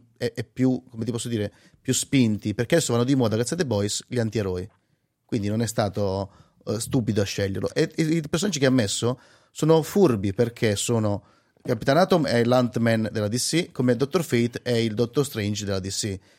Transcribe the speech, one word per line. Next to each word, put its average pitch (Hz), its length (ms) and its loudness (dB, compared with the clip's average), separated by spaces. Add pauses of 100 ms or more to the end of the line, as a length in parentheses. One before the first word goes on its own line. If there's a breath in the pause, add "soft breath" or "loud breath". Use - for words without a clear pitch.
(180)
e, 120 180 -6
e 117 80 -8
più, 127 460 0
come 113 160 -10
ti 117 60 -6
posso 117 180 -6
dire, 104 220 -4 (300 soft breath)
più 127 120 -2
spinti, 107 600 0
perché 123 220 0
adesso 156 160 2
vanno 120 140 2
di 139 100 2
moda, 110 220 2
cazzate 165 280 -2
boys, 104 420 -2
gli 123 120 -6
antieroi. 101 500 -4 (540)
Quindi 101 240 -4
non 107 140 -2
è 113 40 0
stato, 98 640 -2 (360 soft breath)
eh, 110 120 -2
stupido 110 440 0
a - 20 2
sceglierlo. 98 500 -4
E, 156 220 0
e 165 80 0
i 160 260 0
personaggi 165 300 -2
che 135 60 4
ha 131 40 6
messo 120 480 0 (320 soft breath)
sono 156 320 4
furbi, 120 520 2
perché 117 420 0
sono 107 480 0 (380 soft breath)
Capitan 123 360 0
Atom 180 300 4
è 117 160 2
l'Ant-Man 117 680 2
della 104 200 -2
D 117 80 -4
C, - 340 -2
come 123 240 2
Doctor 139 280 0
Fate 120 380 0
è 123 120 -2
il 113 200 0
Doctor 120 320 0
Strange 104 380 -4
della 98 160 -2
D 95 80 -8
C. 98 320 -6 (200 soft breath)